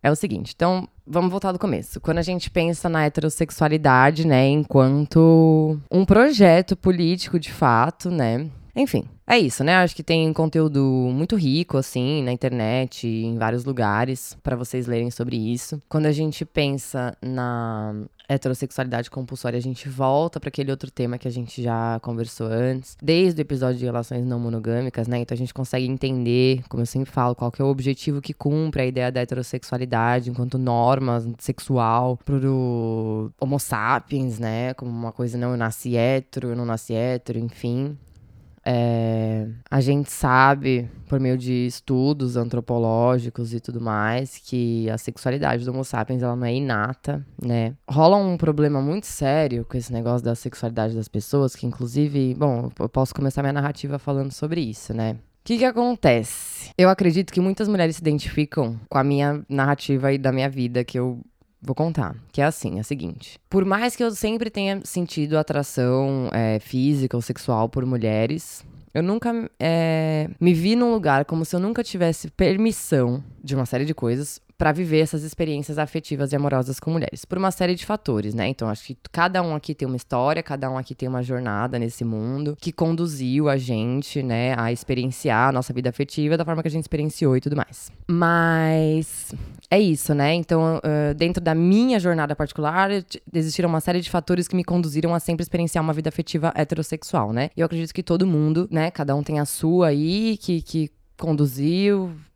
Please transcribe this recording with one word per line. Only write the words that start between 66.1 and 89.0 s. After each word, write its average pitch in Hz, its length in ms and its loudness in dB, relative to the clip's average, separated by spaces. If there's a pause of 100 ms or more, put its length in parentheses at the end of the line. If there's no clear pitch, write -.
é, 110 260 0
física 131 600 0
ou 120 40 -2
sexual 117 460 -2
por 127 180 -2
mulheres, 117 800 -2 (300)
eu 160 100 0
nunca, 233 560 -2
é, 160 720 0 (100)
me 180 140 6
vi 175 200 2
num 240 200 4
lugar 147 320 2
como 165 180 -2
se 165 100 -6
eu 175 60 0
nunca 220 240 -2
tivesse 165 480 -2
permissão 156 880 2 (220)
de 135 120 -4
uma 131 100 0
série 131 180 -2
de 151 100 -2
coisas 131 460 -4 (180)
pra 151 160 2
viver 156 260 2
essas 156 240 0
experiências 151 540 -4
afetivas 143 560 -4
e - 20 -2
amorosas 135 460 0
com 160 100 -4
mulheres, - 320 -4
por 180 140 -6
uma 190 120 2
série 180 260 0
de - 100 -12
fatores, 107 480 -2
né? 113 160 -2
Então, 117 180 -4
acho 107 200 -8
que 127 100 -12 (120)
cada 180 320 0
um 165 140 -2
aqui 151 180 -6
tem 135 140 -6
uma 127 80 -4
história, 139 480 -2
cada 139 260 -6
um 131 80 -6
aqui 131 160 -10
tem 127 140 -6
uma 127 160 -4
jornada 123 560 -4
nesse 117 240 -4
mundo 127 560 -4
que - 140 -6
conduziu 151 720 0
a 139 80 2
gente, 127 640 -4
né, 123 380 -2
a 113 100 0
experienciar 123 800 0
a 135 60 4
nossa 127 180 -2
vida 123 180 -2
afetiva 147 460 -2
da 165 80 -2
forma 160 180 -2
que 160 60 -2
a 151 40 -2
gente 160 120 -4
experienciou 147 540 0
e - 20 2
tudo 143 160 -2
mais. - 340 -6 (160)
Mas 160 1300 2 (380)